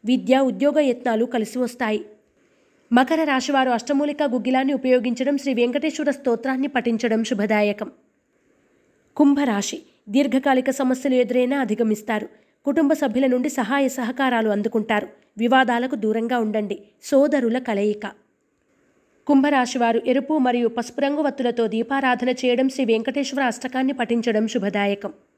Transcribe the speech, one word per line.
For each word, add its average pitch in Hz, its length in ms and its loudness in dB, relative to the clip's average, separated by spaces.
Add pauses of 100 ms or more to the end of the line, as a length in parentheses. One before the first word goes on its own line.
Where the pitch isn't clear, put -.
విద్య, 247 340 2
ఉద్యోగ 269 400 2
యత్నాలు 240 460 0
కలిసి 247 340 -4
వస్తాయి. 240 460 -4 (880)
మకర 285 320 4
రాశివారు 269 460 2
అష్టమూలికా 285 540 0
గుగ్గిలాన్ని 254 480 0
ఉపయోగించడం, 254 640 0
శ్రీ 269 160 -2
వెంకటేశ్వర 285 560 0
స్తోత్రాన్ని 262 580 -2
పఠించడం 226 560 0
శుభదాయకం. 208 680 0 (1300)
కుంభరాశి. 277 640 2 (260)
దీర్ఘకాలిక 262 600 2
సమస్యలు 254 440 0
ఎదురైనా 247 460 2
అధిగమిస్తారు. 214 680 -2 (360)
కుటుంబ 277 280 2
సభ్యుల 269 340 0
నుండి 254 220 0
సహాయ 269 400 0
సహకారాలు 247 640 -2
అందుకుంటారు. 208 580 -2 (300)
వివాదాలకు 247 560 2
దూరంగా 226 440 -2
ఉండండి. 214 440 -4 (200)
సోదరుల 269 560 2
కలయిక. 208 480 -2 (1200)
కుంభరాశివారు 254 800 2
ఎరుపు 277 320 0
మరియు 247 300 2
పసుపు 233 320 -6
రంగు 285 220 0
వత్తులతో 240 440 -2
దీపారాధన 247 640 -2
చేయడం, 254 400 0
శ్రీ 262 160 -2
వెంకటేశ్వర 262 580 -2
అష్టకాన్ని 254 500 -2
పఠించడం 226 560 0
శుభదాయకం. 202 640 -2 (260)